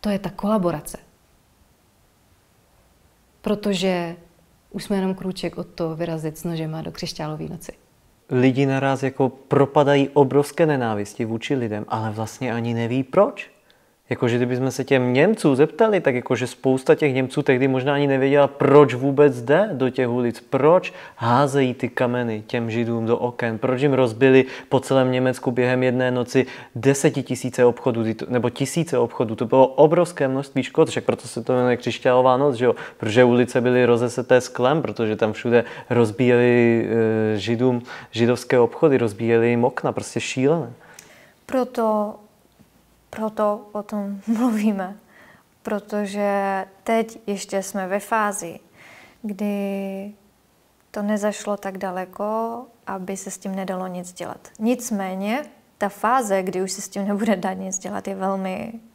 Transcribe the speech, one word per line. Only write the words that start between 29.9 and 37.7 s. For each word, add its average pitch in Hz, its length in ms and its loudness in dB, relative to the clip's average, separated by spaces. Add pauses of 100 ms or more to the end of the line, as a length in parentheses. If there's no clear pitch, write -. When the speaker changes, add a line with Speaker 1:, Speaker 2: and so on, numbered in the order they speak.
Speaker 2:
množství 135 360 -4
škod, - 260 2
však - 140 -6
proto - 240 -4
se 117 160 -10
to 127 100 -2
jmenuje 123 240 2
Křišťálová 127 600 2
noc, 139 180 2
že 120 100 -2
jo? 113 100 4 (220)
Protože 113 260 4
ulice 123 380 4
byly 123 240 4
rozeseté 120 560 2
sklem, 135 400 0
protože 107 340 -2
tam 107 180 -2
všude 117 300 2 (260)
rozbíjeli, 120 960 4 (460)
eh, 104 40 -2
Židům, 117 440 0 (300)